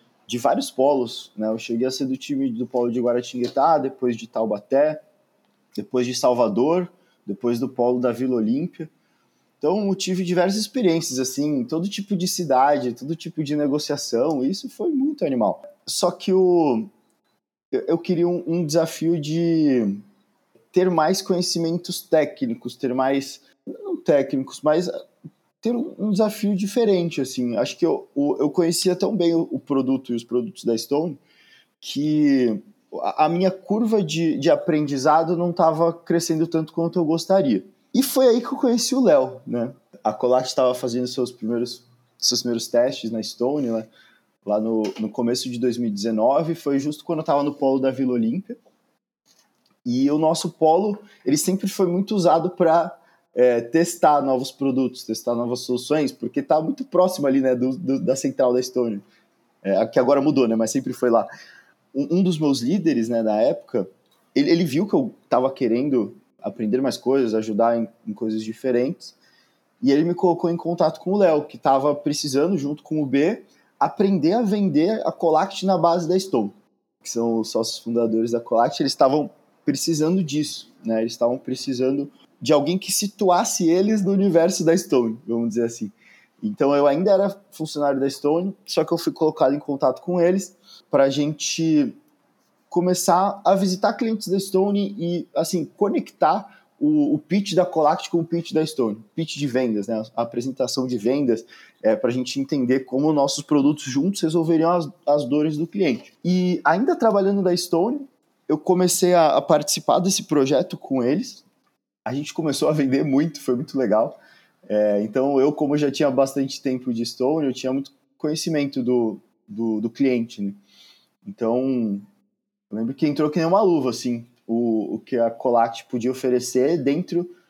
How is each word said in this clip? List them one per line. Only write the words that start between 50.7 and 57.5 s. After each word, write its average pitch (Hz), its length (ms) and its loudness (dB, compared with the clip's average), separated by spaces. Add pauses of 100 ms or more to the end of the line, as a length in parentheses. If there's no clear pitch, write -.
ele 147 140 2
sempre 190 300 0
foi 190 180 0
muito 190 300 -2
usado 170 340 4
pra, 165 500 2 (360)
é, 123 260 4
testar 151 600 2
novos 135 280 -2
produtos, 131 520 -2
testar 117 320 -4
novas 120 240 -4
soluções, 127 520 -2
porque 120 300 -6
tá 151 180 0
muito 160 240 -4
próximo 185 440 0
ali, 135 140 2
né, 131 120 0